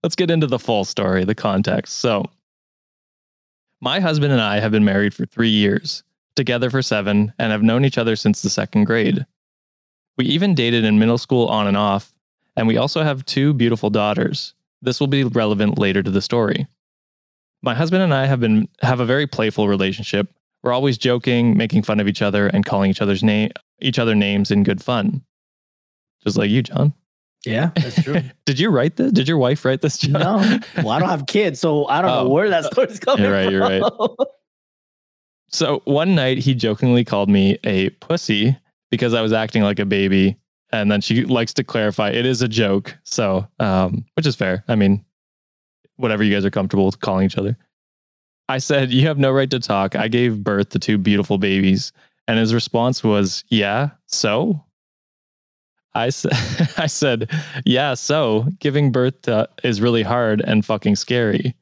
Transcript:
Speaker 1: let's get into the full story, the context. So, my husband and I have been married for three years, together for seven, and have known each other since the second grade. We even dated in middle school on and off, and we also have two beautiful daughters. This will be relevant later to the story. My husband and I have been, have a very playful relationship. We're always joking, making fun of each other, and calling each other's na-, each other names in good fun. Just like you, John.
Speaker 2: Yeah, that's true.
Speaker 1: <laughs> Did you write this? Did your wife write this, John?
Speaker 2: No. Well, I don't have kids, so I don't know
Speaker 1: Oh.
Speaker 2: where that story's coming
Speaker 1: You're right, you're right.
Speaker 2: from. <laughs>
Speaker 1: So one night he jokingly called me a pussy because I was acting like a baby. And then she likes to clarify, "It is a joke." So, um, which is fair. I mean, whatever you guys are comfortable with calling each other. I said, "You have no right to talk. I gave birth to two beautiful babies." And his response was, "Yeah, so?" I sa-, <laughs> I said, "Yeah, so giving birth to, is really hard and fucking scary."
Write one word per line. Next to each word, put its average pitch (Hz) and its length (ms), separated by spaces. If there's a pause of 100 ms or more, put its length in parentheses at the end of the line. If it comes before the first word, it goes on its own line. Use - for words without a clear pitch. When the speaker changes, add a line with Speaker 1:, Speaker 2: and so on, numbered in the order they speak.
Speaker 1:
let's 165 140
get 175 140
into 160 180
the 123 100
full 107 260
story, 95 400
the 104 120
context. - 600
So, 107 260 (1600)
my 135 200
husband 151 320
and 127 100
I 104 180
have 107 120
been 107 120
married 101 300
for - 120
three 113 240
years, 104 520 (320)
together 123 360
for 131 120
seven, 104 560
and 113 140
have 104 100
known 113 220
each 135 140
other 113 180
since - 260
the 101 80
second 104 340
grade. 117 400 (920)
We 131 100
even 180 280
dated 117 300
in 107 140
middle 117 200
school 120 300
on 107 200
and 101 80
off, 101 360 (440)
and 113 100
we 113 100
also 143 280
have 135 220
two 139 280
beautiful 113 360
daughters. 104 640 (280)
This 127 180
will 147 60
be 139 180
relevant 107 540
later 98 240
to 95 80
the 98 120
story. 120 440 (960)
My 120 120
husband 165 280
and 175 100
I 135 140
have 135 140
been, 107 280 (140)
have 127 180
a 123 60
very 135 200
playful 107 420
relationship. 101 600 (340)
We're 123 120
always 131 240
joking, 120 580
making 110 280
fun 107 140
of 104 80
each 101 140
other, 101 260
and 98 200
calling 98 240
each 95 120
other's 98 200
na-, 107 260 (320)
each 127 180
other 117 160
names 101 360
in 101 140
good 98 180
fun. 120 400 (1000)
Just 101 140
like 101 140
you, 120 120
John. 139 300 (540)
Speaker 2:
Yeah, 127 280
that's 139 280
true. 147 180 (120)
Speaker 1:
<laughs> - 140
Did 135 120
you 190 120
write 147 260
this? 262 160
Did 135 160
your 165 100
wife 131 280
write 135 160
this, 151 160
John? - 140
Speaker 2:
No. 202 460 (200)
Well, 123 120
I 127 80
don't 180 120
have 147 160
kids, 196 340
so 147 280
I 147 140
don't 185 80
know 127 160
Speaker 1:
Oh. - 20
Speaker 2:
where 165 220
that 170 140
story's 220 360
coming 254 240
Speaker 1:
You're 101 80
right, 95 180
you're 98 100
right. 95 220
Speaker 2:
from. - 380
<laughs> 277 60 (1200)
Speaker 1:
So 147 340
one 156 300
night 131 240
he 131 160
jokingly 120 500
called 101 240
me 98 360
a 95 260
pussy 127 680 (340)
because 120 240
I 117 80
was 110 100
acting 110 300
like 101 160
a 104 60
baby. 98 520 (360)
And 104 180
then 104 100
she 113 240
likes 120 300
to 131 100
clarify, 107 460
"It 120 160
is 127 160
a 127 60
joke." 104 560
So, 98 420 (140)
um, 95 440 (120)
which 156 100
is 127 80
fair. 95 320
I 120 80
mean, 101 300 (920)
whatever 110 280
you 101 100
guys 101 100
are 98 60
comfortable 98 360
with 98 120
calling 95 280
each - 120
other. 101 180 (920)
I 131 100
said, 135 320
"You 131 160
have 151 120
no 135 120
right 135 200
to 131 100
talk. 98 340
I 113 140
gave 117 340
birth 101 280
to 92 100
two 107 180
beautiful 101 400
babies." 95 540 (340)
And 110 140
his 113 120
response 117 520
was, 101 440
"Yeah, 113 420 (160)
so?" 143 580 (1300)
I 117 160
sa-, - 200
<laughs> 135 520
I 156 60
said, 120 420 (340)
"Yeah, 131 300
so 123 540 (100)
giving 143 320
birth 127 320
to, 113 260 (140)
is 110 180
really 117 220
hard 107 380
and 107 260
fucking 190 300
scary." 120 640